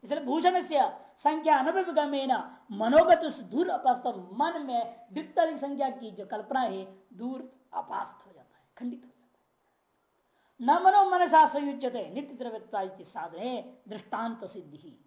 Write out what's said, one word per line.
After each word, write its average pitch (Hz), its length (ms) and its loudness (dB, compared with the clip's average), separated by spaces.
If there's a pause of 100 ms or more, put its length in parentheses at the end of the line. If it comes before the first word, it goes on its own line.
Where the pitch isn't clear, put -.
इसलिए 277 200 -6
भूषण 330 380 2
से 294 180 0 (400)
संख्या 311 380 2
अनभिगमेन 285 760 0 (400)
मनोगत 320 520 6 (200)
दूर 277 260 -2
अपास्त, 247 360 0 (280)
मन 311 280 -2
में 233 480 -6
द्वित्व 311 480 -2
संख्या 277 320 -4
की 226 220 -14
जो 190 140 -14
कल्पना 226 360 -4
है 190 220 -6 (300)
दूर 247 260 -10 (340)
अपास्त - 520 -12
हो 196 60 -20
जाता - 240 -20
है, - 80 -20 (120)
खंडित 240 240 -12
हो - 100 -20
जाता - 180 -20
है। - 1300 -20
न 294 240 2
मनो 392 260 8
मनसा 320 380 6
संयुज्यते 254 640 -6
नित्य 277 240 -10
द्रव्यत्वादिति 214 720 -8
साधने 190 840 -10
दृष्टांत 226 580 -8
सिद्धि। 151 500 -18 (100)